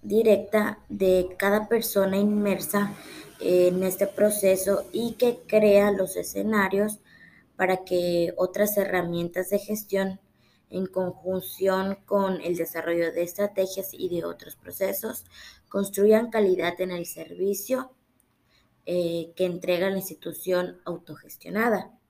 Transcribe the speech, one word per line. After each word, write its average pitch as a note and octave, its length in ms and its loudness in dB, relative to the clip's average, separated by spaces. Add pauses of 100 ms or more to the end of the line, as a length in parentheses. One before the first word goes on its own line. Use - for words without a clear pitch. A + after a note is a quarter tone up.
directa G#3+ 840 2
de F#3 500 2
cada G#3 300 2
persona G3 500 0
inmersa G3+ 760 0 (460)
en F3+ 420 4
este F#3 240 0
proceso G3 880 2
y A3+ 220 -2
que A#3+ 320 0
crea G#3 440 6
los F#3+ 260 -2
escenarios G3+ 840 0 (560)
para F#3 280 0
que F3 520 0
otras G3+ 400 0
herramientas F3 720 -2
de G3+ 80 0
gestión, G3 640 -4 (500)
en F#3 160 -6
conjunción F#3 1200 -2
con F#3+ 360 0
el F3 140 -2
desarrollo E3 560 -2
de E3+ 100 -2
estrategias F#3+ 720 -4
y - 160 -6
de E3+ 160 -4
otros E3+ 320 -12
procesos, G3 680 -6 (440)
construyan G#3 600 2
calidad F3+ 500 2
en F#3 100 -2
el F3 160 -6
servicio, G3 840 -4 (920)
eh, E3+ 500 -2
que F#3 100 0
entrega F3 440 0
la F#3+ 80 -2
institución F3+ 840 -4
autogestionada. F3 1120 -6 (100)